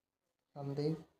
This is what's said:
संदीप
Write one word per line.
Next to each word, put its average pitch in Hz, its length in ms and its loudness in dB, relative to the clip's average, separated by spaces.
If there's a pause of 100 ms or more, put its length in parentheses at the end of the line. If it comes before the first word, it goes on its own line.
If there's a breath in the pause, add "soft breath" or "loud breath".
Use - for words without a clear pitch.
(560)
संदीप 147 480 0 (160)